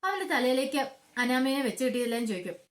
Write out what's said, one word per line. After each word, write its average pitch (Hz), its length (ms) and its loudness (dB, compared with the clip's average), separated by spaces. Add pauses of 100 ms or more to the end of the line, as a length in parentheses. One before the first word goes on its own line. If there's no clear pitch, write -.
അവന്റെ 381 320 0
തലയിലേക്ക് 262 560 2 (280)
അനാമയെ 254 440 2
വെച്ച് 254 220 -2
കിട്ടിയതല്ലേ?" 233 340 0
എന്ന് 233 100 -2
ചോദിക്കും. 180 260 -6 (160)